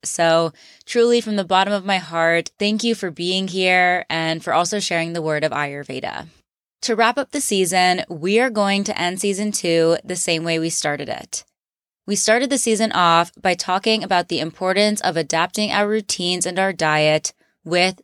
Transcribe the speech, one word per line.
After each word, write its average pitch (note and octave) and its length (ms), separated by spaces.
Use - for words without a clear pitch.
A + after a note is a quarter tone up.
So E3 480
truly, A#3+ 340
from G#3+ 140
the G3 80
bottom F#3+ 280
of G3 140
my G3 120
heart, E3 600
thank G#3+ 260
you A#3 120
for F#3 160
being F#3 360
here F3+ 640
and D#3+ 340
for F3 80
also F3 280
sharing E3+ 340
the E3+ 80
word D#3 220
of D#3 80
Ayurveda. C#3+ 760
To A3+ 140
wrap A#3 240
up C4+ 140
the D4 60
season, F3+ 720
we F3 300
are B3 100
going G3 360
to - 140
end F3 220
season G3+ 300
two E3 520
the F#3 120
same E3 280
way E3 140
we D#3+ 140
started D3 360
it. - 360
We G3+ 80
started A#3+ 340
the C#4 80
season A3 340
off E3+ 480
by F#3 140
talking G3 500
about F3+ 260
the E3 100
importance F#3+ 640
of E3 160
adapting E3+ 520
our G#3 180
routines F3+ 600
and F3+ 100
our F#3+ 160
diet D#3 580
with F3+ 400